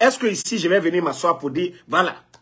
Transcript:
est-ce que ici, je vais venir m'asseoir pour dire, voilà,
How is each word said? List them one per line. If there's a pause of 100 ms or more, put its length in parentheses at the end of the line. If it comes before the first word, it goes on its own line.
est-ce
que
ici,
je
vais
venir
m'asseoir
pour
dire, (160)
voilà, (280)